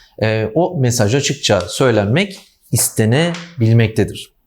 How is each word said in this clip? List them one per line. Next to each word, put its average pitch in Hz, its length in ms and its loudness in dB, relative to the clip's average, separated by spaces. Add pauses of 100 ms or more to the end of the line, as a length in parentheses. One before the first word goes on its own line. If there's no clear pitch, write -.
(220)
e, 110 340 -2
o 170 240 -2
mesaj 117 360 0
açıkça 113 460 0
söylenmek 120 800 0 (320)
istenebilmektedir. 117 1600 0 (140)